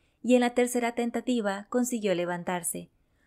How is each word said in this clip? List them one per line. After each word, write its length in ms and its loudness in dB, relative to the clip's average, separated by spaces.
y 140 6
en 40 8
la 140 0
tercera 400 0
tentativa 760 -2
consiguió 460 0
levantarse. 760 -4